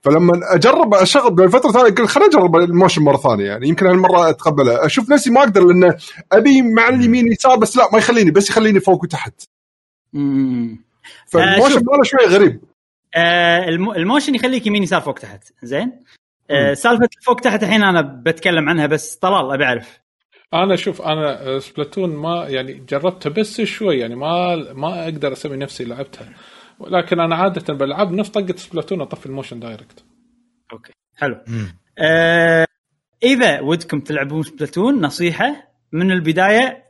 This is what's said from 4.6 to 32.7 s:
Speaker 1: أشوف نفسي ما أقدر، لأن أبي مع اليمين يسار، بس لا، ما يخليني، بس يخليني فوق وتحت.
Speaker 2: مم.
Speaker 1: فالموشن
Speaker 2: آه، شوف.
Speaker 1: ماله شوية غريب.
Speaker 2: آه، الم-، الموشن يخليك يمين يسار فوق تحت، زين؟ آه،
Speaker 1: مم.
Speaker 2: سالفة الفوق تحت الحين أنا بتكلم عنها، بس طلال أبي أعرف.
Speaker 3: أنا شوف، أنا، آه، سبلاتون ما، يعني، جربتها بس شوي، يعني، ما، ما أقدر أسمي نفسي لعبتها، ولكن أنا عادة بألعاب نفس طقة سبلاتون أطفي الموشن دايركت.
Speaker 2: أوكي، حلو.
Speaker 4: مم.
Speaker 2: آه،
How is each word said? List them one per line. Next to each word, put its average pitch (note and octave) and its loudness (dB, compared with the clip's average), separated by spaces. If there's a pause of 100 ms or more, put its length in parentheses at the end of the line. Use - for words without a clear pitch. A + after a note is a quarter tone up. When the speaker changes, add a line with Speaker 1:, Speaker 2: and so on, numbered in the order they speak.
Speaker 1:
أشوف A3 -2
نفسي C#4+ 2
ما B3 4
أقدر، G3+ 4
لأن F3+ 6 (340)
أبي C4 4
مع A3+ 2
اليمين B3 2
يسار، B3+ 2
بس A3 0
لا، A#3 4
ما A3 4
يخليني، G#3+ 2
بس G3+ 2
يخليني G#3+ 2
فوق F3 0
وتحت. - -10 (720)
Speaker 2:
مم. C3 -4 (420)
Speaker 1:
فالموشن G3 2
Speaker 2:
آه، C#4 4
شوف. A#3+ 2
Speaker 1:
ماله C#4+ 4
شوية B3 4
غريب. F3 4 (540)
Speaker 2:
آه، E3+ 0
الم-، F3+ -4
الموشن B3 -2
يخليك B3 -4
يمين G3+ 0
يسار D#3+ -2
فوق C#3+ -10
تحت، G2+ -20 (200)
زين؟ D3+ -6 (600)
آه، C#3 0
Speaker 1:
مم. C#3+ -2
Speaker 2:
سالفة A#3 0 (100)
الفوق A#3+ -2
تحت G#3+ -2
الحين G#3 0
أنا F3+ 2
بتكلم D3 -4
عنها، D#3 -2
بس D#3 -6
طلال F#3 -2
أبي C#3 -2
أعرف. B2 -4 (540)
Speaker 3:
أنا F#3 0
شوف، - -8
أنا، D3+ -6
آه، C3 -6
سبلاتون D3+ -8
ما، D#3+ -8
يعني، C3 -8
جربتها C#3+ -8
بس G#3+ -6
شوي، G3 -4
يعني، A#2 -8
ما، F3 -4 (180)
ما E3 -10
أقدر D3+ -8
أسمي C3+ -12
نفسي C3+ -12
لعبتها، B2 -16 (460)
ولكن F3 -4
أنا E3 -2
عادة F3 -4
بألعاب C#3+ -4
نفس G3+ -6
طقة F#3 -6
سبلاتون F3 -10
أطفي - -14
الموشن C3 -14
دايركت. A2 -20 (720)
Speaker 2:
أوكي، - -20 (260)
حلو. B2+ -6 (100)
Speaker 4:
مم. G#2+ -10 (200)
Speaker 2:
آه، E3 2 (580)